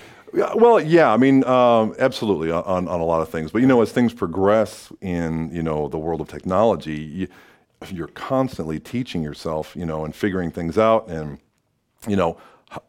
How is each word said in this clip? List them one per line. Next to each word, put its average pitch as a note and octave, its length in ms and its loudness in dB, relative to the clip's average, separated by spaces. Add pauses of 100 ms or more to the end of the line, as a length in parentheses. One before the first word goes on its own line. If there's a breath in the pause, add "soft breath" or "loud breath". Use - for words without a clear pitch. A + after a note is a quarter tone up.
(320 loud breath)
Yeah, - 220 -2
well, A3 260 6
yeah, D#3 320 4
I A2 60 4
mean, C3+ 260 6
um, A#2+ 540 4
absolutely G2 540 0
on, E2 100 0
on, F2+ 260 -2
on F2 120 -4
a E2 40 -2
lot E2 160 2
of D#2+ 80 -4
things. D#2 220 -6
But, A2+ 120 0
you C3 40 4
know, B2+ 160 6
as G2+ 80 0
things A#2 240 0
progress G2 840 0
in, E2 520 -4
you E2+ 120 -6
know, D2+ 240 -4
the E2 100 -8
world D#2+ 220 -4
of D#2 80 -10
technology, F2+ 720 -2
you, D#2 280 -8 (640 soft breath)
you're E2 160 -10
constantly G#2 760 -4
teaching - 420 -6
yourself, D#2 540 -8
you F2+ 80 -6
know, D#2 220 -4
and D2 80 -10
figuring F#2 360 -4
things E2 280 -6
out. A2 300 2
And, D#2 300 -10 (720)
you G2+ 80 0
know, E2+ 220 0 (340 loud breath)
h-, - 60 -12 (100)